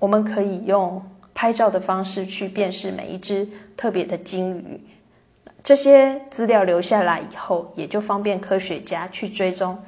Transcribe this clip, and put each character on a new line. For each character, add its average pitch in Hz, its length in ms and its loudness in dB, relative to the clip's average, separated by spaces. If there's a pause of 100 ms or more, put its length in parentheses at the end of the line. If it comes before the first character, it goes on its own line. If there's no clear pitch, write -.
我 202 60 2
们 214 180 4
可 214 180 -2
以 196 240 -4
用 190 360 0 (320)
拍 226 200 0
照 220 160 2
的 185 100 0
方 190 240 -2
式 190 220 -6
去 196 220 -6
辨 190 240 -2
识 190 180 -6
每 185 160 -8
一 170 100 -10
只 202 320 -4 (300)
特 226 120 -2
别 185 140 -2
的 170 140 -6
鲸 185 400 -6
鱼。 - 240 -14 (800)
这 277 140 6
些 269 440 8 (100)
资 226 160 -4
料 214 160 6
留 180 200 2
下 208 200 2
来 170 180 2
以 - 160 -14
后， - 380 -4
也 156 120 -8
就 208 160 -4
方 208 200 -2
便 196 200 -2
科 190 160 0
学 170 220 -6
家 170 280 -6
去 208 220 -8
追 185 200 -2
踪 185 380 -4